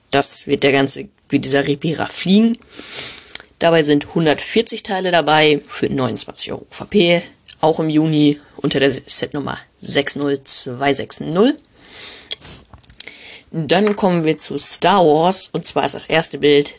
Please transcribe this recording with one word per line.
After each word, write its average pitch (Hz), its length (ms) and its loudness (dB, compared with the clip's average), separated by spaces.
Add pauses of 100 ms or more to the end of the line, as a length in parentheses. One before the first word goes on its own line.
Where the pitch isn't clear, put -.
(100)
Das - 360 2
wird 143 160 0
der 139 100 4
ganze, 135 360 0 (200)
wie 143 100 0
dieser 139 280 2
Rivera 143 400 -4
fliegen. 220 500 2 (1000)
Dabei 165 240 2
sind 147 320 0
hundertvierzig 170 680 0
Teile 185 280 -4
dabei 151 580 4
für - 180 -6
neunundzwanzig - 640 -4
Euro - 180 -12
V - 160 -14
P, 175 360 2 (380)
auch 160 180 2
im 160 120 -2
Juni 151 500 2 (160)
unter 147 240 -2
der 135 100 2
Setnummer - 680 -4 (200)
sechs - 380 0
null 143 280 -4
zwei 139 500 0
sechs - 260 -2
null. 185 380 0 (1900)
Dann 175 460 0
kommen 175 280 0
wir 156 140 0
zu - 180 -2
Star 180 480 2
Wars, 160 480 2
und 165 140 -4
zwar - 180 0
ist 135 100 2
das - 120 0
erste 156 320 0
Bild 143 400 2